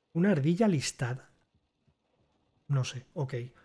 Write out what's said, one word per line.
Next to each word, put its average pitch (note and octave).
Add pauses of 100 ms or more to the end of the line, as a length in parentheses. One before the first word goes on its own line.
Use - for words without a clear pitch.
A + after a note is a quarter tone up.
(120)
¿Una F#3
ardilla F3
listada? C3 (1400)
No C3+
sé, -
ok. C#3 (300)